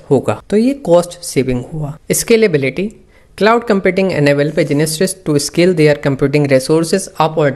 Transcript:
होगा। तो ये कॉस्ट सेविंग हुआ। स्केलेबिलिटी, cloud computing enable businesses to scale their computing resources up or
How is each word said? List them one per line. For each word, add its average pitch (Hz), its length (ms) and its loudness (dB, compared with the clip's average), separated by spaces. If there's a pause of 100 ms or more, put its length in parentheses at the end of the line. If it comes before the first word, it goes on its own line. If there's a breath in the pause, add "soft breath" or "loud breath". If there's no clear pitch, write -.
होगा। 113 400 0
तो 202 80 2
ये 240 160 2 (120)
कॉस्ट - 380 2
सेविंग 127 400 -2 (100)
हुआ। 151 240 -8 (140)
स्केलेबिलिटी, 180 800 0 (480 soft breath)
cloud 226 300 2
computing 190 440 0
enable 143 440 2
businesses 156 580 -2 (140)
to 151 160 0
scale 180 300 0
their 151 220 4 (100)
computing 143 460 0
resources 160 560 0 (140)
up 160 160 0
or 151 180 2